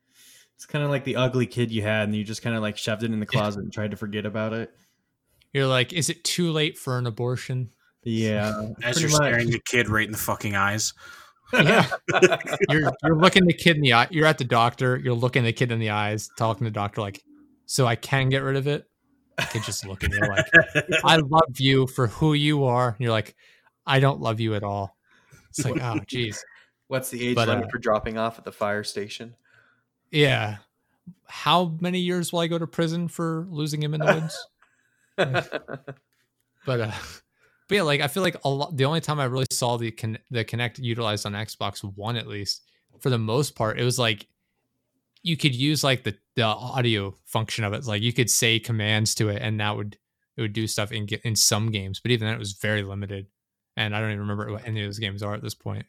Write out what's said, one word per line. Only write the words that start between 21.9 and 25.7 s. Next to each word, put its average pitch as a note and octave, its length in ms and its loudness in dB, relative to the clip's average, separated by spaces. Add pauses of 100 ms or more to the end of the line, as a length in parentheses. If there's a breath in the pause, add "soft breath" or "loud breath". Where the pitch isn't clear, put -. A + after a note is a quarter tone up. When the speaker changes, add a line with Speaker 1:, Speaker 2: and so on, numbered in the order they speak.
Speaker 2:
who D3+ 260 2
you D3 300 4
are." B2 260 4
And G2+ 100 -6
you're A#2+ 120 2
like, A2 240 -2 (500 soft breath)
"I C3+ 140 4
don't C#3 200 4
love A2+ 200 0
you A2 140 0
at G#2 100 -2
all." G2+ 340 -4 (520 soft breath)
It's - 140 -4
like, B2 140 -2